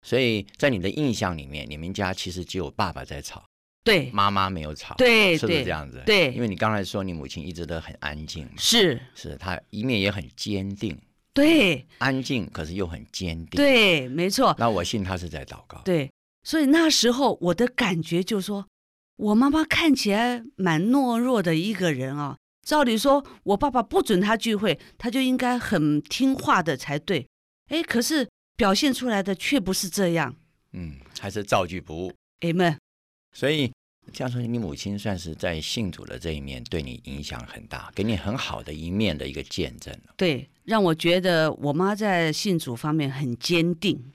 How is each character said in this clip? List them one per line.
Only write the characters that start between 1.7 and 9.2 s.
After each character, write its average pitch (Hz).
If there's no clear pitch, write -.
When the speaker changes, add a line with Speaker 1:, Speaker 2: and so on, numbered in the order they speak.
Speaker 1:
们 82
家 95
其 -
实 87
只 87
有 76
爸 -
爸 65
在 -
吵， -
Speaker 2:
对。 170
Speaker 1:
妈 101
妈 95
没 90
有 76
吵， -
Speaker 2:
对， 214
Speaker 1:
是 151
不 190
是 156
这 117
样 78
子？ 127
Speaker 2:
对， 190
对。 120
Speaker 1:
因 117
为 120
你 95
刚 107
才 104
说 95
你 95
母 76
亲 76
一 90
直 82
都 82
很 -
安 76
静 78
嘛。 -
Speaker 2:
是。 185
Speaker 1:
是， -